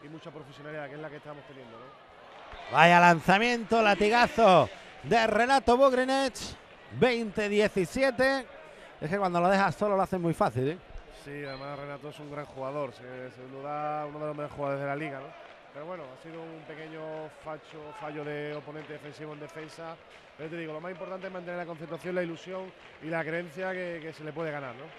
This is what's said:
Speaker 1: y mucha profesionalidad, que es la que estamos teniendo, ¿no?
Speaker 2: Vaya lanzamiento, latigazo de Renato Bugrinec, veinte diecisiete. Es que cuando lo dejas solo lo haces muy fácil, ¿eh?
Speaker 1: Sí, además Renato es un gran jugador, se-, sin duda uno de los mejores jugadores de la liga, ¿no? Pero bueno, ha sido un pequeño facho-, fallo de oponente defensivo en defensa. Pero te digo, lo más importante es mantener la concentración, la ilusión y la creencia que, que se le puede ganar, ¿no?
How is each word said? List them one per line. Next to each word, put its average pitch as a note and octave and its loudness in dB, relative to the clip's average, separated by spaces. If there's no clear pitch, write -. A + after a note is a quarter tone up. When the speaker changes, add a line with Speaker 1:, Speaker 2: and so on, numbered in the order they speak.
Speaker 1:
y D3 -18
mucha D#3+ -14
profesionalidad, D3 -12
que C3+ -12
es D3+ -12
la D#3 -10
que D3 -14
estamos D3 -14
teniendo, C3 -18
¿no? - -14
Speaker 2:
Vaya E3+ 10
lanzamiento, G#3+ 6
latigazo G#3 6
de A3 4
Renato A#3+ 4
Bugrinec, C4 4
veinte A3 2
diecisiete. B3 2
Es D3+ -6
que F#3+ 0
cuando F3+ 2
lo F3+ 6
dejas G3 4
solo G#3 2
lo F#3+ 4
haces F#3 0
muy E3+ 2
fácil, C3 0
¿eh? F3 -6
Speaker 1:
Sí, C#3+ -10
además C#3 -10
Renato C#3+ -12
es D3 -16
un D3 -14
gran C#3+ -8
jugador, C3 -6
se-, B2+ -14
sin B2+ -16
duda D3 -6
uno D3 -10
de D3+ -6
los D3+ -6
mejores D3 -8
jugadores C#3 -2
de C#3 -4
la C#3 -2
liga, D3 -6
¿no? - -14
Pero D3 -12
bueno, F3 -10
ha C3 -16
sido E3 -12
un D#3+ -14
pequeño D#3 -14
facho-, D3+ -12
fallo D3+ -8
de D3 -6
oponente D3 -12
defensivo D3 -12
en D3 -14
defensa. D#3+ -12
Pero D#3+ -10
te E3+ -8
digo, D#3+ -8
lo D#3 -8
más F3 -8
importante F#3 -10
es F#3 -8
mantener F3 -8
la F3+ -6
concentración, E3 -8
la F3+ 0
ilusión F#3 -8
y D3+ -10
la E3 -2
creencia F3 -6
que, F3 -6
que D#3 -12
se D#3 -16
le D3+ -8
puede D#3 -4
ganar, C#3 -8
¿no? C3+ -14